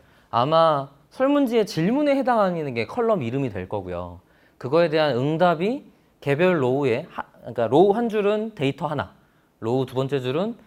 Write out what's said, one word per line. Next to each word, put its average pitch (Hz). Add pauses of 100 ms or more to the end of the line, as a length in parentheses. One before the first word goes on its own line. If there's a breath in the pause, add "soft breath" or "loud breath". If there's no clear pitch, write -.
(300 soft breath)
아마 147 (220)
설문지의 262
질문에 269
해당하는 190
게 113
컬럼 226
이름이 123
될 95
거고요. 90 (380 soft breath)
그거에 160
대한 151
응답이 165 (220 soft breath)
개별 160
로우에 131
하-, - (160)
그러니까 117
로우 175
한 233
줄은 214
데이터 139
하나, 139 (460 soft breath)
로우 123
두 117
번째 135
줄은 160 (100)